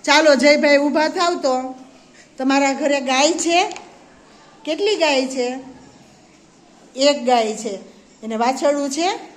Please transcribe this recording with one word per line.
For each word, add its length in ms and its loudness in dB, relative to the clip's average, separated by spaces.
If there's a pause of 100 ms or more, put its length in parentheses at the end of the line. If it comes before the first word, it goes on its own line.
ચાલો, 320 4
જયભાઈ 420 4
ઊભા 300 2
થાવ 280 -2
તો. 400 -4 (640)
તમારા 360 0
ઘરે 280 -2
ગાય 300 0
છે? 420 0 (920)
કેટલી 300 -2
ગાય 320 0
છે? 300 -6 (1400)
એક 300 0
ગાય 300 0
છે. 240 -10 (440)
એને 120 -10
વાછરડું 540 -2
છે? 200 -2 (280)